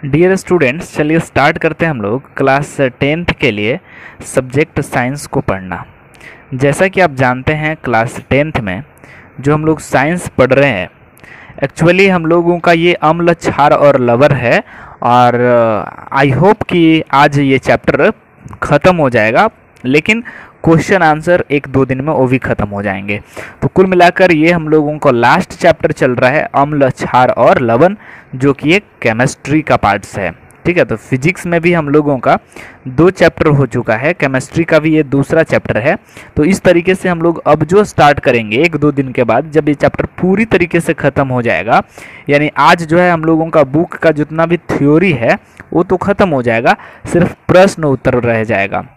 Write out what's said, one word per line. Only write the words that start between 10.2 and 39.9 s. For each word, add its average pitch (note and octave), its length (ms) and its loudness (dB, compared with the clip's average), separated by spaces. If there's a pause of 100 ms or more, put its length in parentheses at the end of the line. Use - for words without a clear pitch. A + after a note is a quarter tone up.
पढ़ - 240 2
रहे C#3 180 2
हैं, F2+ 180 -6 (760)
actually F3+ 480 2
हम E3+ 160 0
लोगों E3+ 320 2
का E3+ 140 2
ये E3+ 220 2
अम्ल, E3+ 400 0
क्षार D3 380 0
और C#3 280 4
लवण B2 340 2
है B2 280 0 (400)
और, B2 320 4
uh, A#2+ 840 0
I C#3 160 2
hope F#3 300 2
कि D#3+ 380 2 (100)
आज C#3+ 260 4
ये C3+ 220 2
chapter C3+ 500 0 (520)
ख़त्म F#3 340 2
हो C#3+ 140 0
जाएगा, A#2+ 380 2 (360)
लेकिन D#3+ 380 0 (420)
क्वेश्चन E3 380 2
आंसर D#3 480 0
एक C#3+ 180 -2
दो C3+ 160 0
दिन C3 160 -6
में D3+ 120 -4
वो C3 140 0
भी B2 120 0
ख़त्म - 300 -4
हो G2+ 140 -8
जाएंगे। G2+ 380 -6 (420)
तो C#3 60 -2
कुल F#3 180 2
मिलाकर F3+ 460 2
ये D#3+ 200 2
हम D#3+ 160 -2
लोगों D3+ 300 0
को D3 120 0
last B2+ 420 0
chapter E3 400 0
चल C3 220 0
रहा B2 160 2
है D3+ 240 -2
अम्ल, C#3 360 0
क्षार B2+ 400 0
और D3 300 2
लवण, C3+ 360 2 (380)
जो C3+ 180 0
कि D3 220 -2
एक G3 100 -2 (180)
chemistry B2+ 600 -2
का B2+ 140 0
parts G2+ 420 -2
है। F#2 120 -4 (340)
ठीक - 140 -2
है, C#3+ 60 2
तो A2+ 120 -6
physics C3+ 500 -4
में E3+ 140 0
भी E3+ 120 0
हम D#3+ 160 -2
लोगों C#3+ 300 0
का D3 200 0 (500)
दो C3+ 220 2
chapter E3+ 380 0
हो C#3 180 2
चुका A#2 300 -4
है, B2+ 180 -2
chemistry C3+ 500 -4
का D#3+ 140 0
भी D#3 160 0
ये D#3 100 2
दूसरा C#3 380 0
chapter A2 360 -2
है। D3 180 -2 (400)
तो D3 80 2
इस E3 180 0
तरीके F3+ 320 2
से F#3+ 140 -6
हम E3+ 140 -4
लोग E3 240 -2
अब D#3 180 2
जो F#3+ 200 2
start D3 360 2
करेंगे A#2 420 0
एक E3 140 0
दो D3 160 0
दिन C3+ 200 -4
के B2 120 0
बाद, C#3+ 260 -2
जब D3+ 180 0
ये D3 60 0
chapter C#3+ 320 -2 (140)